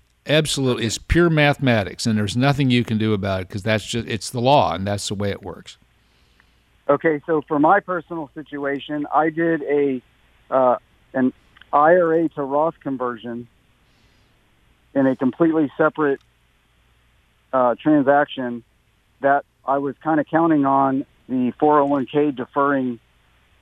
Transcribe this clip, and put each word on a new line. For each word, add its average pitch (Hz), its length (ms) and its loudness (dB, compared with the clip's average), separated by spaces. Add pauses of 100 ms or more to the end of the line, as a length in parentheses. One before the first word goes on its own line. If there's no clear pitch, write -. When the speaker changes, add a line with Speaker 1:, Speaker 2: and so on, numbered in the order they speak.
(240)
Speaker 1:
Absolutely. 135 600 0
It's 107 140 -4
pure 175 300 2
mathematics, 135 800 0
and 110 100 2
there's 104 200 -2
nothing 135 340 2
you 120 140 2
can 110 120 -2
do 110 160 0
about 95 280 -2
it 90 80 -10
'cause 95 160 -10
that's 110 200 0
just, 113 220 -6
it's 104 240 -8
the 123 100 -6
law, 120 320 4
and 95 140 -6
that's 101 220 -4
the 107 80 -8
way 101 140 -4
it - 120 -8
works. - 360 -16 (1080)
Speaker 2:
Okay, 143 380 0
so 156 220 -2
for 135 100 -2
my 175 220 4
personal 165 540 -8
situation, 143 800 -8
I 156 180 2
did 160 320 -2
a, 143 380 0 (480)
uh, 127 280 2 (380)
an 131 180 0 (400)
I 151 240 6
R 165 160 2
A 165 160 2
to 147 140 -8
Roth 147 360 -2
conversion 120 680 -8 (1500)
in - 140 2
a - 80 0
completely 156 600 0
separate, 151 440 0 (1300)
uh, 123 240 2
transaction 139 880 0 (600)
that 139 220 0 (220)
I 135 120 0
was 139 260 -6
kinda 156 200 2
counting 156 420 2
on 135 380 0 (240)
the 127 300 -2
four 151 220 4
oh 143 60 2
one 139 200 -2
K 147 240 0
deferring, 131 680 -4 (600)